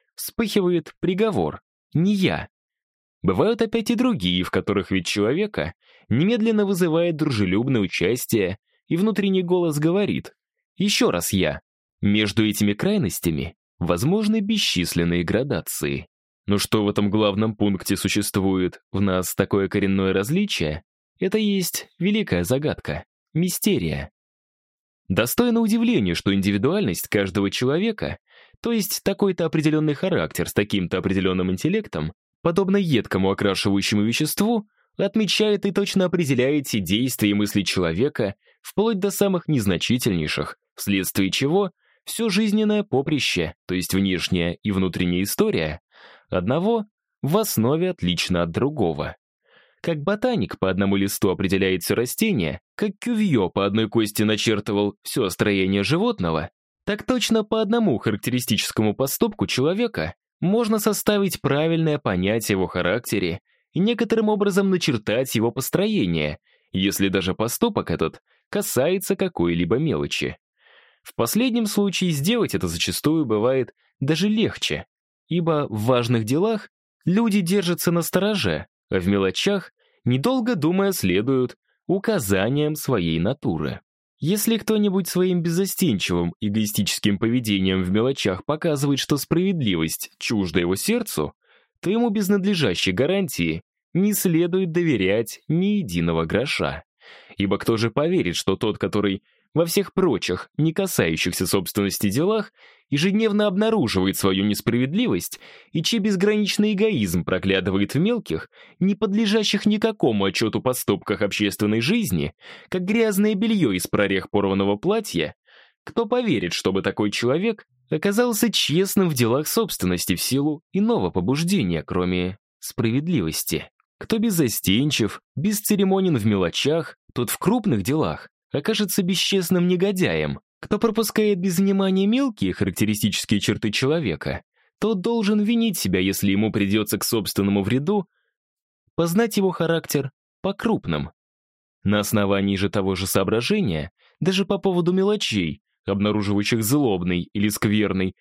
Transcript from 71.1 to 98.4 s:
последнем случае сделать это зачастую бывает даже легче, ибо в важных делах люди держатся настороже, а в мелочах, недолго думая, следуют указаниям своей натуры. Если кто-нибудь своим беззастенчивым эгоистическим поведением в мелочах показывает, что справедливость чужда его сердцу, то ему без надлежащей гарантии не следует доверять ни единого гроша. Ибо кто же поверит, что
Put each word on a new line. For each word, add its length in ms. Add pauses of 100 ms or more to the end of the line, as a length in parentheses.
последнем 500
случае 460
сделать 420
это 140
зачастую 580
бывает 480 (260)
даже 300
легче, 560 (420)
ибо 420
в 160
важных 380
делах 460 (340)
люди 380
держатся 500
настороже, 760 (240)
а 80
в 80
мелочах, 640 (340)
недолго 500
думая, 360
следуют 640 (300)
указаниям 880
своей 440
натуры. 600 (380)
Если 380
кто-нибудь 500
своим 340
беззастенчивым 960
эгоистическим 800
поведением 640
в 80
мелочах 560
показывает, 540
что 180
справедливость 1040
чужда 400
его 160
сердцу, 580 (480)
то 80
ему 220
без 180
надлежащей 640
гарантии 720 (300)
не 200
следует 580
доверять 800
ни 280
единого 460
гроша. 600 (520)
Ибо 220
кто 200
же 140
поверит, 440
что 200